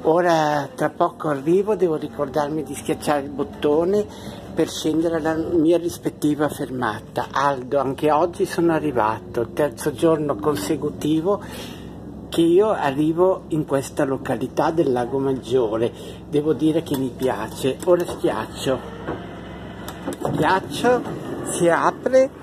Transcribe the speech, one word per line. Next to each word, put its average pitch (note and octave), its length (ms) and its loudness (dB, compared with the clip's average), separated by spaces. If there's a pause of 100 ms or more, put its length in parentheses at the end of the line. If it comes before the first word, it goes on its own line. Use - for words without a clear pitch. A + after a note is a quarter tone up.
Ora D#3+ 680 4
tra D3+ 160 0
poco E3+ 380 -2
arrivo, E3+ 480 2
devo F3 200 2
ricordarmi D3 680 -2
di C3 120 -8
schiacciare D3 480 -2
il C#3+ 60 -8
bottone D#3 760 0 (480)
per D#3+ 160 0
scendere D#3+ 480 0
alla D#3+ 160 0
mia D#3+ 440 4
rispettiva D3+ 720 0
fermata. B2 840 -4
Aldo, C3+ 480 0
anche C3+ 300 0
oggi F3 360 2
sono E3+ 260 2
arrivato, A#2+ 800 0
terzo D3 400 0
giorno D3+ 440 2
consecutivo D3+ 1040 0 (880)
che - 120 0
io F3 280 6
arrivo D#3+ 800 2
in D#3 180 0
questa C#3 400 0
località C3 640 0
del D#3+ 220 2
Lago B2 260 0
Maggiore. A#2 760 0 (380)
Devo D3+ 240 2
dire D#3 300 2
che D3 120 -2
mi C3 200 -2
piace. A#2+ 720 -2
Ora F3 200 4
schiaccio, B2+ 720 -2 (1400)
schiaccio, F#3+ 800 2 (480)
si - 180 2
apre F3+ 640 4 (140)